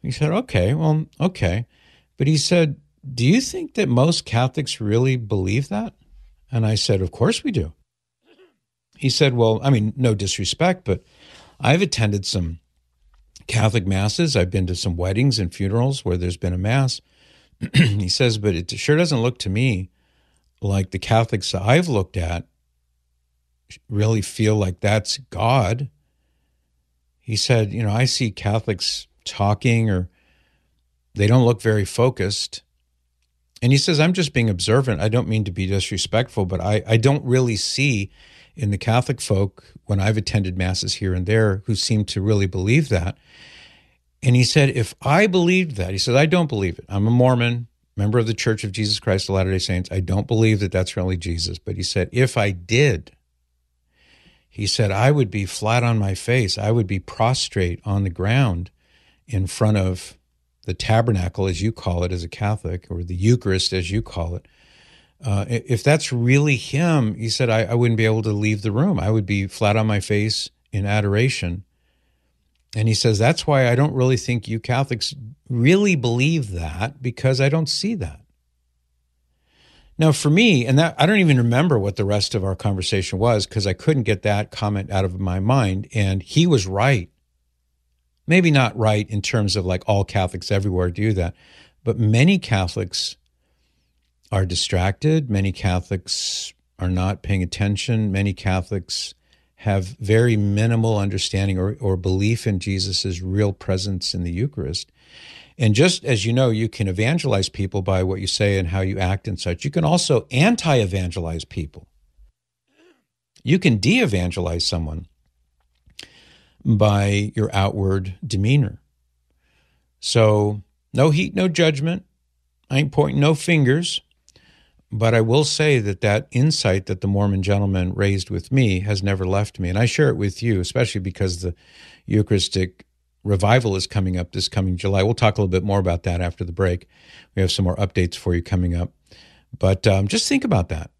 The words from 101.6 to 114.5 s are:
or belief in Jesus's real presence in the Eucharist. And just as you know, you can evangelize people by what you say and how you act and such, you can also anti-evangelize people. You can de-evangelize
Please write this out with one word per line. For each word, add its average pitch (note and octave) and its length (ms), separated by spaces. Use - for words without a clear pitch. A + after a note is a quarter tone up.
or G2 160
belief G2 520
in G2 100
Jesus's F#2+ 640
real G2 320
presence F#2+ 600
in F2+ 80
the F2 80
Eucharist. F2 600
And G#2+ 180
just F3 300
as A2+ 200
you A#2 80
know, B2+ 160
you A2+ 200
can G2 180
evangelize G2 640
people F#2+ 340
by F#2+ 180
what F#2+ 200
you F#2+ 40
say G2+ 320
and E2+ 120
how F#2+ 120
you F#2+ 160
act F#2+ 300
and G2 120
such, F2 240
you C#3+ 60
can D#3+ 140
also D#3+ 480
anti-evangelize F#2+ 1120
people. - 420
You E3+ 160
can A#2+ 180
de-evangelize F#2 880